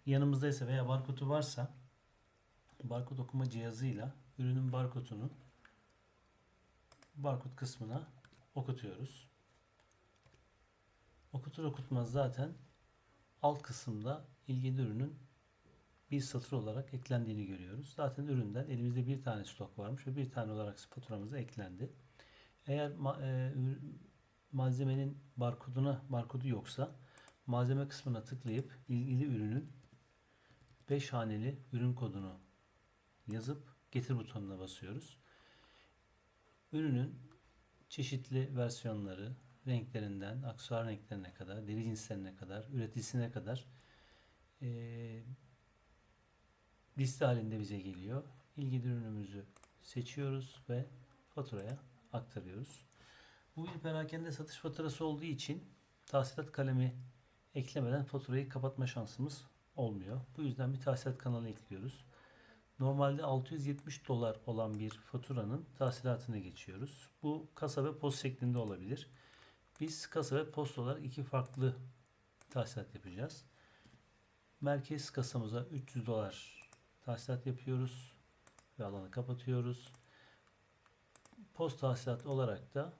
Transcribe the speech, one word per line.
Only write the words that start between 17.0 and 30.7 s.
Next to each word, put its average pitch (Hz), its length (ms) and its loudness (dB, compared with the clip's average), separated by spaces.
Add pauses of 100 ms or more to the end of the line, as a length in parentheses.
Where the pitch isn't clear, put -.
görüyoruz. 95 500 -8
Zaten 143 300 0
üründen 127 420 2
elimizde 123 400 2
bir 135 160 0
tane 107 220 0
stok - 340 -8
varmış 120 280 -4
ve 131 80 0
bir 135 140 0
tane 110 220 -2
olarak 107 280 -2
faturamıza 110 580 -6
eklendi. 101 560 -6 (760)
Eğer 143 240 2
ma-, 139 320 0
e, 131 300 2
ür-, 135 280 2 (680)
malzemenin 135 680 4 (200)
barkoduna, 127 720 2
barkodu 127 380 0
yoksa 127 480 0 (520)
malzeme 127 400 4
kısmına 120 360 -2
tıklayıp 127 640 -2
ilgili 127 380 4
ürünün 117 460 2 (1200)